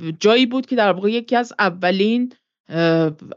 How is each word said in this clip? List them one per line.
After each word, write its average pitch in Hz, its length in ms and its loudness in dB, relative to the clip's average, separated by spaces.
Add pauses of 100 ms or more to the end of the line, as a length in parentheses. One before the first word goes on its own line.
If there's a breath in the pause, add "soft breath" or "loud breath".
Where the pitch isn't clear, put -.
(120)
جایی 220 340 2
بود 254 200 -2
که 262 100 -6
در 208 160 2
واقع 185 180 -2
یکی 233 260 -2
از 240 240 -2
اولین، 196 720 0 (360)
اه، 165 420 2 (260)